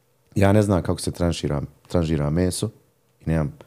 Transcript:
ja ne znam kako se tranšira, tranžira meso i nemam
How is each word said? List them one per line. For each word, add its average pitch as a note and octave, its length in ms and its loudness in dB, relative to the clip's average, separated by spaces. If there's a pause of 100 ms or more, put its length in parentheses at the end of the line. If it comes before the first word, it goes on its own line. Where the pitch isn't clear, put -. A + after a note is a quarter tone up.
(360)
ja G2 160 4
ne G#2+ 100 6
znam G2+ 220 2
kako F2 180 -4
se - 100 -4
tranšira, D2+ 500 -2 (260)
tranžira D#2 420 0
meso F2+ 400 0 (520)
i - 80 -6
nemam D#2+ 240 0 (140)